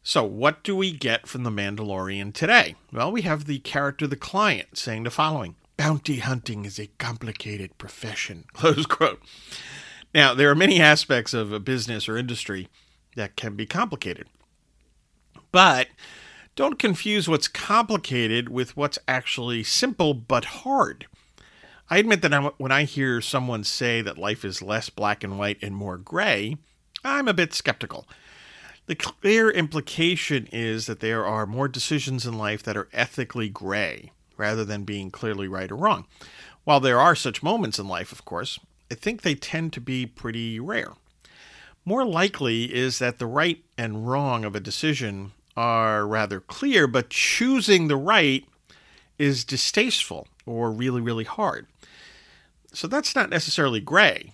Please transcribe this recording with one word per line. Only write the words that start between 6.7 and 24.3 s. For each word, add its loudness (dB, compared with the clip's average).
a -12
complicated -8
profession," -10
<laughs> -20
close 4
quote. 0
Now, 8
there 8
are 6
many 6
aspects 6
of -2
a -4
business -4
or -2
industry -6
that -8
can -8
be -6
complicated. -6
But 6
don't 0
confuse 0
what's 2
complicated 0
with -4
what's -2
actually -2
simple 2
but 0
hard. -2
I 4
admit 4
that 4
I'm, 4
when -2
I 4
hear 0
someone -2
say 0
that -6
life -4